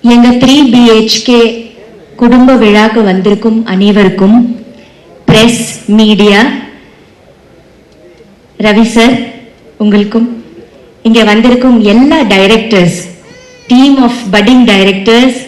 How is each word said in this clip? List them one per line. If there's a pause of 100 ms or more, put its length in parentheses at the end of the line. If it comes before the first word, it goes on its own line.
எங்க
த்ரீ
பி
ஹெச்
கே (420)
குடும்ப
விழாக்கு
வந்திருக்கும்
அனைவருக்கும், (600)
பிரஸ்,
மீடியா, (2000)
ரவி
சார், (640)
உங்களுக்கும், (580)
இங்க
வந்திருக்கும்
எல்லா
டைரக்டர்ஸ், (720)
team
of (200)
budding
directors (120)